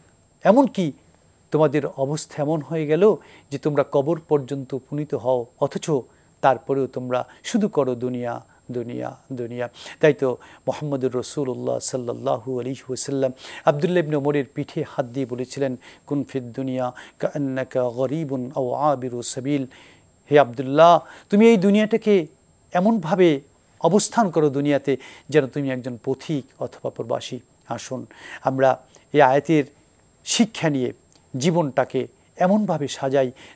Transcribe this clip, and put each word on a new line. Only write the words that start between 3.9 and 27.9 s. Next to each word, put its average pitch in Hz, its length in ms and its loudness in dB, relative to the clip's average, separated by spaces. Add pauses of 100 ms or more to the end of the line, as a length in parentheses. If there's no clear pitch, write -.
কবর 151 360 0
পর্যন্ত 139 460 -2
উপনীত 147 400 -6
হও, 123 320 -2 (140)
অথচ 139 300 -2 (500)
তারপরেও 135 460 0
তোমরা 123 400 -6 (180)
শুধু 208 240 0
করো 127 260 0
দুনিয়া, 120 500 -6 (280)
দুনিয়া, 120 440 -8 (160)
দুনিয়া। 120 360 -8 (320)
তাই 151 140 6
তো 127 220 -2 (300)
মুহাম্মদুর 131 500 -4
রাসূলুল্লাহ 123 600 -4
সাল্লাল্লাহু 123 840 -6
আলাইহি 131 280 -8
ওয়াসাল্লাম 131 440 -4 (320)
আব্দুল্লাহ 170 400 0
ইবনে 151 120 -4
ওমরের 143 280 -2 (100)
পিঠে 147 340 -8
হাত 139 180 -8
দিয়ে 127 200 -8
বলেছিলেন, 127 500 -6 (300)
"কুন 143 180 -4
ফিদ 123 280 -10
দুনিয়া 127 400 -6 (260)
কাআন্নাকা 131 680 -4
গরীবুন 131 680 -6
আও 127 180 -4
আবিরু 127 500 -2
সাবিল।" 135 440 -4 (640)
"হে 143 80 8
আব্দুল্লাহ, 139 640 6 (300)
তুমি 208 160 6
এই 233 100 8
দুনিয়াটাকে 208 720 2 (460)
এমনভাবে 180 680 4 (400)
অবস্থান 196 500 2
করো 151 200 2
দুনিয়াতে 143 460 0 (320)
যেন 139 180 4
তুমি 139 240 -4
একজন 127 340 -6
পথিক 135 580 -6
অথবা - 280 -8
প্রবাসী।" 123 480 -6 (300)
আসুন 120 380 -10 (360)